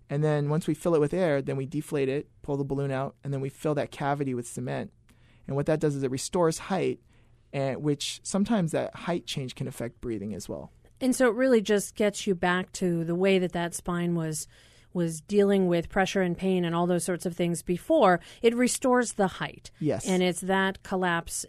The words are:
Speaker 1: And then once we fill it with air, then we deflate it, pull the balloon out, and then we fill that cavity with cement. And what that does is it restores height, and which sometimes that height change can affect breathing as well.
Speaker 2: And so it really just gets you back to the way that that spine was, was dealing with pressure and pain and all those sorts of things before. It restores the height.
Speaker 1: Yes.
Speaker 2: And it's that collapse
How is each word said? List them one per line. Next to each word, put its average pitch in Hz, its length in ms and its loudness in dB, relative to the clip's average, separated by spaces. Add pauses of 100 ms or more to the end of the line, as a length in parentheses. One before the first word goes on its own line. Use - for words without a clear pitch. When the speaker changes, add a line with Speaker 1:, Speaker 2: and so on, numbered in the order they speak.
(100)
Speaker 1:
And 143 120 -2
then 147 280 2
once 156 160 0
we 156 80 0
fill 170 200 0
it 151 60 6
with 151 140 2
air, 165 260 2
then 135 160 -4
we 135 100 -6
deflate 143 420 -2
it, 143 200 -4 (140)
pull 143 140 -4
the 139 80 -2
balloon 139 260 -4
out, 135 240 -4 (100)
and 139 80 -6
then 135 80 -4
we 135 80 -4
fill 151 280 -2
that 131 140 -2
cavity 143 440 -2
with 120 120 -6
cement. 131 460 -8 (540)
And 135 100 -4
what 147 100 -2
that 156 140 2
does 151 140 2
is 139 80 -4
it 131 80 0
restores 160 480 0
height, 143 420 -2 (520)
and 135 300 -4
which 147 400 -2
sometimes 202 500 0
that 135 220 -2
height - 320 -4
change 131 280 -8
can 117 140 -8
affect 120 320 -10
breathing 107 340 -6
as 90 140 -12
well. 73 240 -10 (280)
Speaker 2:
And 254 140 2
so 254 140 4
it 208 60 0
really 247 280 4
just 202 320 0
gets 208 320 0
you 202 80 2
back 180 380 -2
to 170 320 -2
the 170 100 -2
way 190 240 4
that 180 140 -2
that 170 220 -4
spine 175 400 -2
was, 160 320 -4 (460)
was 165 280 -2
dealing 196 460 4
with 170 220 2
pressure 190 340 2
and 175 160 0
pain 185 260 2
and 165 100 -2
all 170 120 2
those 175 160 2
sorts 175 240 -4
of 170 80 -4
things 170 280 -2
before. 185 580 4 (220)
It 233 120 6
restores 247 600 2
the 196 120 2
height. - 540 -6
Speaker 1:
Yes. - 260 0
Speaker 2:
And 185 160 2
it's 180 200 0
that 190 420 0
collapse 180 640 -2